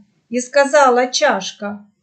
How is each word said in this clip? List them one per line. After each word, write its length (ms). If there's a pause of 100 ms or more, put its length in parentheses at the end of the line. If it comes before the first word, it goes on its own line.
(280)
І 120
сказала 640
чашка: 800 (180)